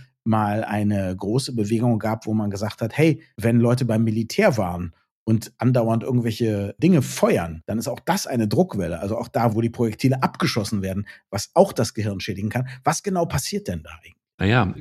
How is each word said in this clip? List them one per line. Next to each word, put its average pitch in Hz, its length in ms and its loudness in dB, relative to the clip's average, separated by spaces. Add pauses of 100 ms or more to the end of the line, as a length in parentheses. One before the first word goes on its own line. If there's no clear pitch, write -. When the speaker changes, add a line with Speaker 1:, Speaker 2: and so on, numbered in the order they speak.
(240)
Speaker 1:
mal 107 400 0
eine 101 500 0
große 110 420 -4
Bewegung 113 420 0
gab, 110 300 -4
wo 110 60 -2
man 107 180 0
gesagt 101 300 -6
hat, 113 140 -4
hey, 156 260 4 (140)
wenn 117 240 2
Leute 123 240 2
beim 113 220 2
Militär 113 520 2
waren 87 360 -4 (340)
und 110 300 0
andauernd 117 460 2
irgendwelche 113 800 0
Dinge 170 200 6
feuern, 101 640 0
dann 107 140 -4
ist - 100 -6
auch 123 100 -8
das - 280 -2
eine 117 200 0
Druckwelle. 101 520 0
Also 101 180 -4
auch - 100 -6
da, 117 280 0
wo 110 40 2
die 117 100 0
Projektile 127 540 0
abgeschossen 113 580 -2
werden, 95 240 -4 (240)
was - 240 -8
auch 190 200 6
das - 200 -2
Gehirn 107 280 -4
schädigen 101 280 -6
kann. 127 200 -4 (160)
Was - 180 0
genau 185 220 0
passiert 196 420 -4
denn 82 160 -6
da - 60 -18
eigentlich? - 240 -20 (240)
Speaker 2:
Na 90 80 -2
ja, 113 200 4 (160)